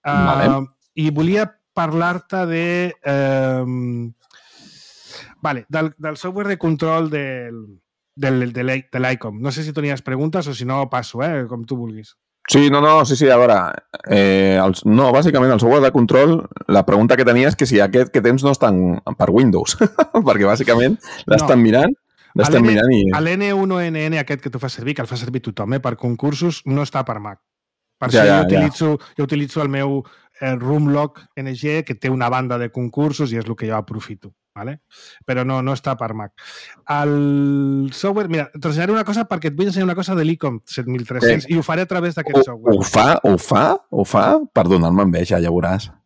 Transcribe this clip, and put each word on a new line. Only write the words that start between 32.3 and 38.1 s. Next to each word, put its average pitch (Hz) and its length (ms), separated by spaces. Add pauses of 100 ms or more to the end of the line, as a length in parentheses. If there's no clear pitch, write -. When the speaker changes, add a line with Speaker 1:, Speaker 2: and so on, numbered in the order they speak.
Speaker 1:
de 120 160
concursos 139 560
i 117 80
és 110 80
el 117 80
que 110 140
jo 110 80
aprofito, 107 560 (240)
¿vale? 127 240 (440)
Però 127 220
no, 131 160
no 131 140
està 135 180
per 110 220
Mac. 104 160 (560)
El 143 1040
software... 202 400